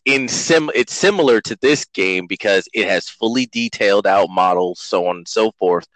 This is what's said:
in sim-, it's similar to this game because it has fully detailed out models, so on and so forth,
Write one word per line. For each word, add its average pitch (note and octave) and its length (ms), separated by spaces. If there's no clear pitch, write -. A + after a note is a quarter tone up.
in C3+ 240
sim-, D#3 480
it's - 180
similar E3 480
to A2 200
this C#3 240
game F#2 420
because F#2+ 460
it G2+ 160
has F2+ 180
fully A#2+ 380
detailed G#2+ 600
out G2 240
models, F2+ 520
so F2+ 260
on F2+ 100
and F2 100
so A2 240
forth, F2+ 440